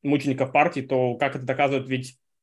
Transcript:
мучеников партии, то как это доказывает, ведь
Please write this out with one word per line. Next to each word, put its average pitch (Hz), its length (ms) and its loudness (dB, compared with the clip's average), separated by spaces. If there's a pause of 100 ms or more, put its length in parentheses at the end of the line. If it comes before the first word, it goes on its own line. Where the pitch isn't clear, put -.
мучеников 139 520 0
партии, 151 280 2
то 127 360 0
как 139 180 -2
это 127 100 -8
доказывает, 135 420 0
ведь 131 300 -6 (260)